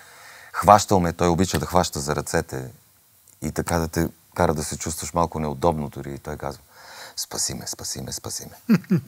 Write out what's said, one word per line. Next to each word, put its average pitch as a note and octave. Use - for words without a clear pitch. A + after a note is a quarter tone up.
хващал G2+
ме, E2+
той F2
обича E2+
да D2+
хваща F2
за C#2+
ръцете C#2+
и D2+
така E2+
да D#2+
те E2
кара E2
да D2+
се -
чувстваш -
малко E2
неудобно D2+
дори. C#2
И C2+
той D2+
казва: C#2
„Спаси -
ме, A#1
спаси -
ме, C2
спаси -
ме.“ G#3+
<laughs> -